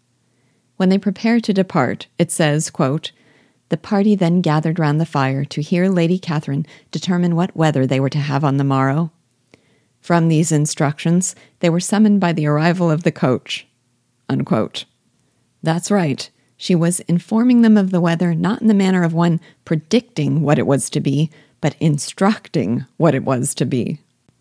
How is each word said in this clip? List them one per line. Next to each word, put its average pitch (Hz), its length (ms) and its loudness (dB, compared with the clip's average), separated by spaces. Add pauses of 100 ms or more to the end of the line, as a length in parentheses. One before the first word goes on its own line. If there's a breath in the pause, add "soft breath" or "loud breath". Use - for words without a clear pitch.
(760)
When 185 120 2
they 190 100 2
prepare 226 400 0
to 220 120 -2
depart, 175 540 -2 (140)
it - 100 0
says, 151 400 0
quote, 147 420 -4 (580 soft breath)
"The 160 80 -2
party 208 380 0
then 180 260 2
gathered 160 380 0
round 151 200 0
the 165 60 0
fire 135 400 -2
to - 160 -8
hear 180 280 0
Lady 175 280 2
Catherine 151 480 -4 (240 loud breath)
determine 175 460 -2
what 180 200 -2
weather 147 300 2
they 135 140 0
were 135 100 0
to 151 80 -6
have 143 260 -2
on 139 140 0
the 139 60 0
morrow. 135 480 0 (920 soft breath)
From 170 260 0
these 160 240 2
instructions, 156 840 -2 (240 soft breath)
they 175 100 0
were 170 100 0
summoned 202 400 2
by 175 140 0
the 151 140 -2
arrival 165 420 2
of 156 140 0
the 160 80 0
coach," - 560 -4 (600)
unquote. 135 580 -4 (760)
That's 165 300 -2
right. 170 360 -2 (300)
She - 160 -2
was 170 280 0
informing 233 600 2
them 220 160 6
of 190 140 0
the 180 100 0
weather 170 320 0
not 175 260 -2
in 220 100 2
the 220 40 6
manner 190 300 2
of 165 100 0
one 170 260 0 (260 loud breath)
predicting 151 760 -2
what 143 160 2
it 107 80 0
was 135 240 0
to 151 100 -2
be, 143 300 0 (320 soft breath)
but 147 180 -4
instructing 147 1080 -2 (120)
what 151 160 2
it 127 100 -2
was 131 300 -2
to 127 140 -2
be. 131 320 -4 (420)